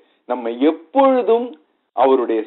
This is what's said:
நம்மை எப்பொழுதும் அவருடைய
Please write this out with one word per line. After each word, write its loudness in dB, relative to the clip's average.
நம்மை -6
எப்பொழுதும் 0
அவருடைய 0